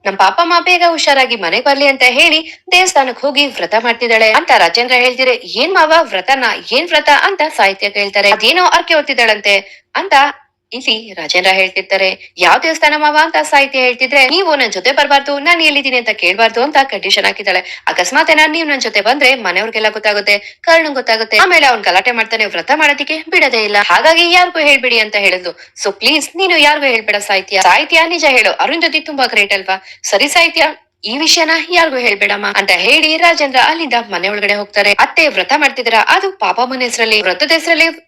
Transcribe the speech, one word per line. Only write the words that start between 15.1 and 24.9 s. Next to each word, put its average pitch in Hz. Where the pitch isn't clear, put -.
ನಾನ್ 330
ಎಲ್ಲಿದ್ದೀನಿ 277
ಅಂತ 226
ಕೇಳ್ಬಾರ್ದು" 220
ಅಂತ 294
ಕಂಡೀಷನ್ 196
ಹಾಕಿದ್ದಾಳೆ. 196
ಅಕಸ್ಮಾತ್ 269
ಏನಾದ್ರು 311
ನೀವ್ 320
ನನ್ 277
ಜೊತೆ 214
ಬಂದ್ರೆ 262
ಮನೆಯವ್ರಿಗೆಲ್ಲ 214
ಗೊತ್ತಾಗುತ್ತೆ, 208
ಕರ್ಣಂಗ್ 320
ಗೊತ್ತಾಗುತ್ತೆ, 226
ಆಮೇಲೆ 349
ಅವ್ನ್ 226
ಗಲಾಟೆ 196
ಮಾಡ್ತಾನೆ, 220
ವ್ರತ 185
ಮಾಡೋದಿಕ್ಕೆ 302
ಬಿಡದೇ 269
ಇಲ್ಲ, 208
ಹಾಗಾಗಿ 330
ಯಾರಿಗೂ 359
ಹೇಳ್ಬಿಡಿ 262